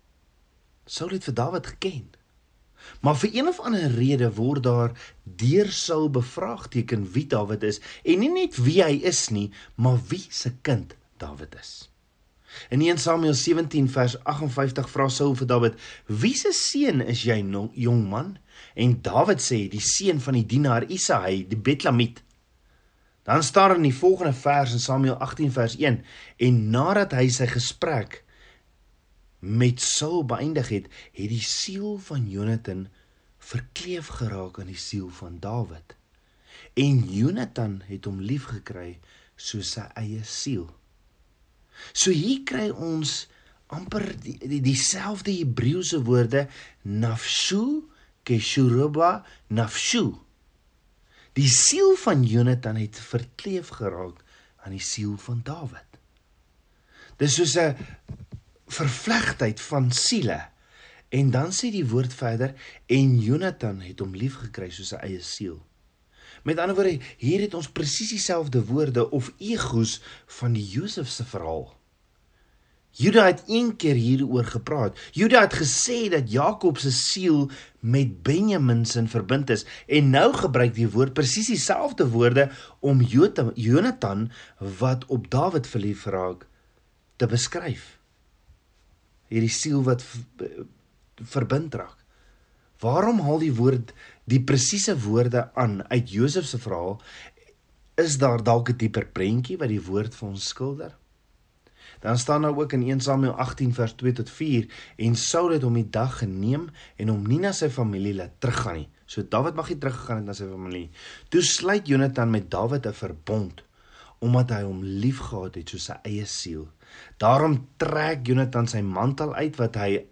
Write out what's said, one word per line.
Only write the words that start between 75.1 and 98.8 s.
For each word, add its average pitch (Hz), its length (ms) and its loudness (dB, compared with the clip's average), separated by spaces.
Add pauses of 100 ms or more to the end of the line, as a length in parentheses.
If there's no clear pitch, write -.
Juda 226 300 6
het - 160 2
gesê 233 520 -2
dat 143 220 0
Jakob 160 460 2
se 135 140 0
siel 151 580 2 (300)
met 117 440 0
Benjamin 139 640 2
se 117 220 -2
verbind 123 420 -2
is. 107 160 0 (220)
En 143 260 6
nou 156 200 8
gebruik 123 440 2
die 117 120 2
woord 117 280 2
presies 156 320 0
dieselfde 196 640 0
woorde 127 380 6 (280)
om 135 220 4
Jota-, 135 540 4
Jonathan, 117 760 0 (300)
wat 113 460 -2
op 127 280 -4
Dawid 156 340 2
verlief 101 380 -4
raak, 92 400 -4 (720)
te 123 100 2
beskryf. - 720 -4 (1400)
Hierdie 113 180 2
siel 143 320 0
wat 127 220 2
v-, - 600 -14 (680)
verbind 143 400 -2
raak. - 320 -14 (800)
Waarom 190 400 2
haal 147 160 2
die 156 160 2
woord 120 380 2 (360)
die 127 140 6
presiese 156 520 2 (100)
woorde 120 500 2
aan 110 240 0 (100)
uit 120 220 0
Josef 147 340 0
se 127 140 -8
verhaal? 92 400 -6 (960)
Is 156 240 2
daar 120 240 4
dalk 120 260 4
'n 120 80 0
dieper 107 280 0